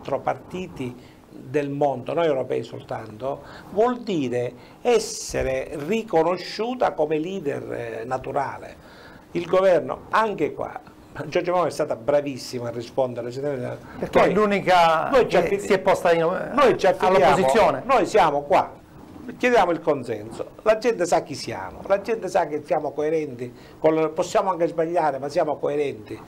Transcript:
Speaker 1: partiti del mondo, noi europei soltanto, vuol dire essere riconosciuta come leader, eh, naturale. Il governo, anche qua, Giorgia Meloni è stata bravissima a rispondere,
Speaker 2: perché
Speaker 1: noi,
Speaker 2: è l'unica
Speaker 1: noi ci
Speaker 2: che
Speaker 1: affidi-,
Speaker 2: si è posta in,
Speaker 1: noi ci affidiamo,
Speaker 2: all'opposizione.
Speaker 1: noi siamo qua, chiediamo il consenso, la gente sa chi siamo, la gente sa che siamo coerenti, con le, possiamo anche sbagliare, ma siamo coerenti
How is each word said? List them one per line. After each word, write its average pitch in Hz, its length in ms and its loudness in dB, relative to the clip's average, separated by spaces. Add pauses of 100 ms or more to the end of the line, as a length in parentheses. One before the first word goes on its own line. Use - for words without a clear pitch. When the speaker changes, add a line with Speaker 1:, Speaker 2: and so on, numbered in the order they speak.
(200)
Speaker 1:
partiti 135 760 -8 (360)
del 143 400 -4
mondo, 139 420 -2
noi 165 140 2
europei 131 360 0
soltanto, 120 800 -10 (280)
vuol 240 300 2
dire 123 520 -2 (300)
essere 131 880 0 (160)
riconosciuta 196 1040 0
come 156 260 0
leader, 143 540 -6
eh, 117 320 -8
naturale. 131 720 -6 (540)
Il 175 160 -4
governo, 180 640 2
anche 185 420 0
qua, - 260 -8 (480)
Giorgia 175 260 -2
Meloni 170 180 2
è - 20 -10
stata 135 240 -2
bravissima 127 720 -2
a - 20 -6
rispondere, 120 600 -4
Speaker 2:
perché 131 880 -4
Speaker 1:
noi, 196 100 6
Speaker 2:
è 175 40 2
l'unica 175 760 4
Speaker 1:
noi 254 120 4
ci - 60 2
Speaker 2:
che 175 100 0
Speaker 1:
affidi-, 185 280 0
Speaker 2:
si - 60 2
è 190 60 4
posta 185 340 2
in, 165 80 4
Speaker 1:
noi 185 560 2
ci - 100 2
affidiamo, 185 300 4
Speaker 2:
all'opposizione. 170 680 4
Speaker 1:
noi 233 220 4
siamo 147 360 4
qua, - 380 2 (560)
chiediamo 233 360 4
il 156 80 -2
consenso, 123 720 -4 (100)
la 220 160 4
gente 220 260 0
sa 165 180 2
chi 143 120 -12
siamo, 95 520 -10
la 196 140 2
gente 208 280 -4
sa 175 180 0
che 147 180 -6
siamo 151 280 -2
coerenti, 147 600 -4 (240)
con 160 160 4
le, 160 140 2
possiamo 185 420 0
anche 170 180 0
sbagliare, 160 500 0
ma 143 100 -6
siamo 151 300 0
coerenti 143 680 -4